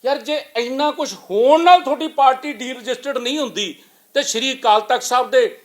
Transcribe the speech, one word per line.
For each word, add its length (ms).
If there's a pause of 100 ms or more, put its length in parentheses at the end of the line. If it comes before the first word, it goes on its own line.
ਯਾਰ, 120
ਜੇ 240 (160)
ਇੰਨਾ 340
ਕੁਛ 220
ਹੋਣ 500
ਨਾਲ 180
ਤੁਹਾਡੀ 260
ਪਾਰਟੀ 460
ਡੀਰਜਿਸਟਰਡ 640
ਨਹੀਂ 220
ਹੁੰਦੀ, 360 (380)
ਤੇ 100
ਸ਼੍ਰੀ 300
ਅਕਾਲ 280
ਤਖਤ 220
ਸਾਹਿਬ 260
ਦੇ 360